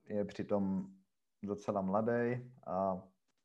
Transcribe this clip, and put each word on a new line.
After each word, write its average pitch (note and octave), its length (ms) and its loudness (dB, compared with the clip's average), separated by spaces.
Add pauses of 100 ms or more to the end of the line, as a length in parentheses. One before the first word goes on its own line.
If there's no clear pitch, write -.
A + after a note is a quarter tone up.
je G#2 200 0
přitom G2 680 0 (500)
docela G2+ 380 -2
mladý A#2+ 720 2 (160)
a F#2 340 0 (440)